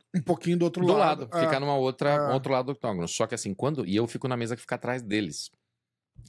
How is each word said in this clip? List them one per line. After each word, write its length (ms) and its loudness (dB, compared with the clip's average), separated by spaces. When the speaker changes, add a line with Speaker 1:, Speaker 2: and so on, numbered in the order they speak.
Speaker 1:
um 60 0
pouquinho 360 0
do 80 2
outro 180 0
Speaker 2:
Do 100 6
Speaker 1:
lado. 340 4
Speaker 2:
lado, 120 -4
fica 160 2
Speaker 1:
É. 40 2
Speaker 2:
numa 160 0
outra, 340 0
Speaker 1:
É. 240 2
Speaker 2:
outro 180 0
lado 160 2
do 40 -4
octógono. 360 -4
Só 200 -2
que 80 -6
assim, 180 -6
quando, 320 -2
e 100 0
eu 120 2
fico 200 -6
na 80 0
mesa 200 -4
que 60 -14
fica 140 -6
atrás 280 -4
deles. 480 -4